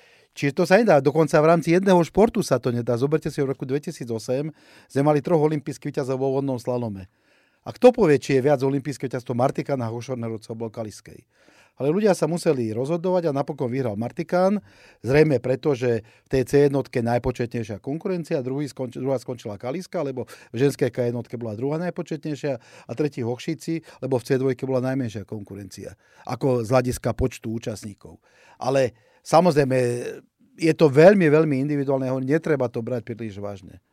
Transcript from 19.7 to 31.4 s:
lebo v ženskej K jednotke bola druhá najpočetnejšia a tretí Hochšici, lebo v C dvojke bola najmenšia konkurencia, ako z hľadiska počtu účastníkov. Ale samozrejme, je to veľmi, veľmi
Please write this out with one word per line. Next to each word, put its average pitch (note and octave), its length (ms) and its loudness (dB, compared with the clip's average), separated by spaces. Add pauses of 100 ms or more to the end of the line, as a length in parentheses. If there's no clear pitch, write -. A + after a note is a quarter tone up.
lebo B2+ 240 -8 (240)
v - 60 -12 (100)
ženskej C3 240 0
K A#2+ 240 -2
jednotke A#2+ 240 -10
bola A2+ 160 -8
druhá C#3 240 -4
najpočetnejšia D#3 800 -8
a - 400 -20
tretí D3 240 -2
Hochšici, D3 800 -8
lebo C3 160 -2
v - 80 -8
C C#3 80 2
dvojke C3 320 0
bola C3 160 0
najmenšia B2+ 400 -4
konkurencia, G2 720 -14 (320)
ako B2 400 -2
z A2 80 0
hľadiska B2 400 0
počtu B2 400 -4
účastníkov. G#2 640 -12 (400)
Ale C3 540 -2 (100)
samozrejme, D3+ 520 4 (800)
je D#3+ 220 2
to E3 100 8
veľmi, E3 400 8
veľmi D3+ 380 4